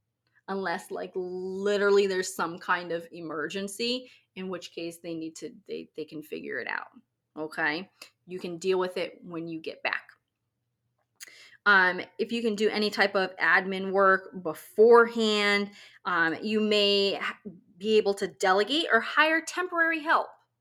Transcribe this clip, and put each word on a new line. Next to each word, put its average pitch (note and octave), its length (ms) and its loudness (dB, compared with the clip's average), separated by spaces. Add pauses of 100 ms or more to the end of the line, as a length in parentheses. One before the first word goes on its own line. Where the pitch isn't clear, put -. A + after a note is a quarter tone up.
(500)
Unless, F#3+ 420 -6
like, F#3 240 -8
literally G3 920 0
there's F#3 300 -2
some F3 240 -6
kind F3 320 -4
of E3+ 200 -6
emergency, G3 1000 -6 (260)
in F#3+ 120 -10
which F3 240 -10
case E3+ 280 -12
they E3+ 140 -10
need D#3+ 220 -10
to, - 140 -12 (180)
they, D#3+ 300 -12
they D#3 80 -10
can D3+ 160 -14
figure C#3+ 380 -10
it A2 80 -8
out, - 200 -8 (500)
okay? D#3 520 -4 (380)
You F3+ 120 -10
can F3 180 -8
deal F#3 200 0
with F3+ 180 -2
it - 280 -6
when E3+ 240 -10
you E3 120 -8
get - 220 -12
back. - 300 -4 (1500)
Um, F#3 340 6 (180)
if A3 140 -2
you A#3 100 -4
can A3 140 0
do G#3 140 2
any G#3 200 0
type G3+ 260 0
of F#3 220 0
admin F#3+ 540 0
work F#3+ 500 2
beforehand, G#3+ 1300 4 (340)
um, E3 360 0
you G#3+ 200 0
may G3+ 540 2
ha-, - 200 -6 (420)
be G#3+ 200 2
able G3 160 4
to G3 140 -4
delegate G3+ 640 2
or A3+ 120 4
hire D#4+ 400 2
temporary E4 580 -2
help. D4 280 0 (340)